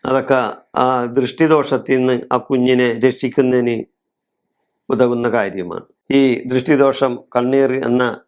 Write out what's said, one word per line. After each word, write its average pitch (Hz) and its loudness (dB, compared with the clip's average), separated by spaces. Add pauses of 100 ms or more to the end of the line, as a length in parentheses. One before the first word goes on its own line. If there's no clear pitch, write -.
അതൊക്കെ 135 0 (380)
ആ 127 2 (180)
ദൃഷ്ടിദോഷത്തിൽ 135 0
നിന്ന് 127 0 (160)
ആ 127 0
കുഞ്ഞിനെ 123 0 (120)
രക്ഷിക്കുന്നതിന് 127 0 (1120)
ഉതകുന്ന 120 0
കാര്യമാണ്. 95 -4 (240)
ഈ 139 4 (260)
ദൃഷ്ടിദോഷം, 131 2 (160)
കണ്ണീർ 127 0 (120)
എന്ന 123 0 (240)